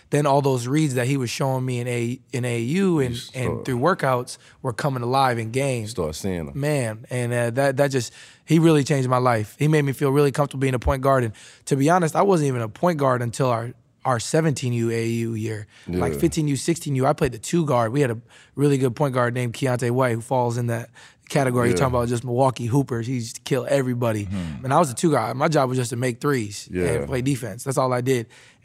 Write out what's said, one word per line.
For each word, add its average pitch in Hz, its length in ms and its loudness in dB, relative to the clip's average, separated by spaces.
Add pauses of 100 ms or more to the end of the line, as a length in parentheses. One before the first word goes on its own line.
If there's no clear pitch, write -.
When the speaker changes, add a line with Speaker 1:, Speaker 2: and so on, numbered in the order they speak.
(100)
Speaker 1:
then 147 140 2
all 143 180 4
those 131 260 0
reads 147 260 2
that 123 140 0
he 139 80 0
was 123 120 -2
showing 131 380 -2
me 123 140 -4
in 123 80 -6
A-, 120 320 -4 (120)
in 123 120 -2
A 120 160 -2
U 165 400 0
and, 120 160 -2
Speaker 2:
You 123 40 -8 (140)
Speaker 1:
and 123 120 -4
Speaker 2:
start 76 180 -4
Speaker 1:
through 127 160 -2
workouts 135 580 0 (240)
were 127 100 -4
coming 131 300 -2
alive 123 380 2
in 110 100 -6
games. 123 400 -2
Speaker 2:
Start 80 240 -4
seeing 87 340 -4
'em. 71 60 -12
Speaker 1:
Man, 131 560 -4
and, 123 220 -4
uh, 120 180 0
that, 135 280 0
that 143 100 4
just, 131 240 -2 (320)
he 165 160 4
really 156 240 6
changed 135 240 0
my 127 100 4
life. 117 400 0
He 143 80 2
made 156 160 4
me 139 100 0
feel 139 200 0
really 143 180 4
comfortable 139 300 -2
being 135 140 2
a 123 40 -2
point 135 240 0
guard. 135 220 4
And 110 80 -4 (320)
to - 100 0
be 139 160 2
honest, 170 240 4
I 165 80 4
wasn't 180 240 4
even 123 160 0
a 110 60 -4
point 170 300 0
guard 131 220 2
until 120 280 0
our 117 240 -2 (320)
our 127 160 2
seventeen 143 520 0
U 117 180 0
A 113 40 -2
A 113 120 -2
U 117 280 -2
year. 107 320 -6 (200)
Like, 104 280 -2
Speaker 2:
Yeah. 143 40 -4
Speaker 1:
fifteen 156 300 0
U, 139 80 0
sixteen 147 400 -4
U, 131 100 2
I 147 60 4
played 147 200 0
the 110 60 -12
two 170 280 -2
guard. 120 260 2
We 143 80 0
had 131 100 2
a 113 80 -4 (380)
really 143 220 2
good 127 180 0
point 139 180 -2
guard 120 200 0
named 123 200 -4
Keontae 123 360 0
White, 123 240 2
who 113 60 -4
falls 120 360 0
in 120 120 -2
that 113 220 -6 (380)
category. 123 400 2
You're 120 80 2
Speaker 2:
Yeah. - 80 0
Speaker 1:
talking 127 120 2
about 120 120 2
just 120 160 -4
Milwaukee 123 420 0
hoopers. 120 400 0
He 131 80 -4
used 117 220 -8
to - 60 -18
kill 123 260 -2
everybody. 120 560 0
Speaker 3:
Hmm. 90 400 -8
Speaker 1:
And 127 100 -2
I 156 40 6
was 170 100 4
the 117 60 -8
two 170 180 2
guard. 120 240 0
My 147 120 0
job 147 200 2
was 127 100 -2
just 123 120 -2
to 123 60 -6
make 123 240 -2
threes 123 520 -4
and 87 100 -6
Speaker 2:
Yeah. 87 240 0
Speaker 1:
play 131 160 -4
defense. 120 400 -4
That's 139 160 -2
all 131 140 2
I 123 80 0
did. 123 260 0 (380)